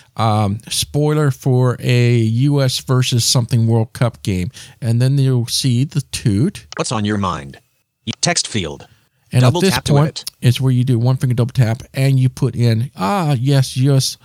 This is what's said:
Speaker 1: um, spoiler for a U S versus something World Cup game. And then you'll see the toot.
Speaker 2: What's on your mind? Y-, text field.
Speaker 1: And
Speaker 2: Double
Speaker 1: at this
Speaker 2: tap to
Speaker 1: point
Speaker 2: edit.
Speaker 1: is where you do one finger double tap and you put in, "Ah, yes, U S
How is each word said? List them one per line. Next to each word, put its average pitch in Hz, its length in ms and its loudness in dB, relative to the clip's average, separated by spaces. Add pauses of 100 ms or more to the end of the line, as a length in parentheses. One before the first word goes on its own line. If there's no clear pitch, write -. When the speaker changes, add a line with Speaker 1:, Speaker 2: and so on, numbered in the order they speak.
(180)
Speaker 1:
um, 107 420 0 (120)
spoiler 151 600 0
for 127 500 0
a 120 360 2
U 123 460 2
S 131 180 -2
versus 127 440 0
something 117 420 0
World 113 260 0
Cup - 300 -4
game. 90 280 -2 (300)
And 117 220 0
then 135 160 2
you'll 131 300 2
see 127 360 0
the 147 160 -4
toot. 123 640 -2 (100)
Speaker 2:
What's - 160 -4
on 107 120 -2
your 104 140 0
mind? 76 420 -6 (460)
Y-, 113 60 -6 (100)
text - 260 -2
field. 76 400 -8 (440)
Speaker 1:
And 120 100 2
Speaker 2:
Double 127 180 2
Speaker 1:
at - 20 2
this 185 120 2
Speaker 2:
tap 127 100 -2
to - 80 0
Speaker 1:
point 147 160 4
Speaker 2:
edit. - 160 -10 (160)
Speaker 1:
is 123 200 0
where 131 120 0
you 123 100 2
do 123 160 0
one 127 180 2
finger 127 180 -2
double 120 180 -2
tap 113 320 0 (100)
and 135 240 2
you 127 100 2
put 127 280 -4
in, 117 400 0
"Ah, 185 380 0
yes, 135 420 0
U 135 180 2
S 131 300 0